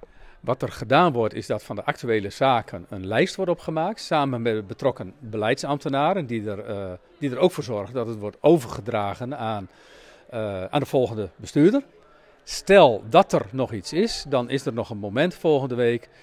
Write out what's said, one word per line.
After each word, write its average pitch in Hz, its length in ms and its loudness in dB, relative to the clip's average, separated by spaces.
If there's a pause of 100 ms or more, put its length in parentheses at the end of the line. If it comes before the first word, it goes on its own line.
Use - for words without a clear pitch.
(400)
Wat - 220 -4
er 113 100 -6
gedaan 143 400 2
wordt, 117 220 0
is 110 120 -8
dat 107 160 -4
van - 140 -10
de 104 80 -8
actuele 110 460 -2
zaken 113 580 0
een 92 180 -10
lijst 120 280 0
wordt 185 160 -2
opgemaakt, 165 500 -4
samen 139 420 0
met 113 120 0
de 107 80 -2
betrokken 101 560 -4
beleidsambtenaren, 139 1080 -2
die 110 240 -4
er, 101 140 -8
eh, 98 280 -6 (260)
die 143 120 -4
er 123 80 -6
ook 180 140 4
voor 147 120 -8
zorgen 104 300 -6
dat 117 120 -4
het 113 120 -8
wordt 104 220 -8
overgedragen 120 1000 0
aan, 110 300 -4 (600)
eh, 101 360 -6
aan - 160 -2
de 139 60 -2
volgende 110 500 0
bestuurder. 185 460 4 (600)
Stel 160 640 6
dat 170 240 4
er 147 180 0
nog 131 220 -4
iets 104 200 -8
is, 202 360 -2
dan 123 220 0
is 135 160 -2
er 131 60 -2
nog 110 180 -4
een 110 80 -8
moment 110 360 0
volgende 139 400 2
week 120 340 0 (140)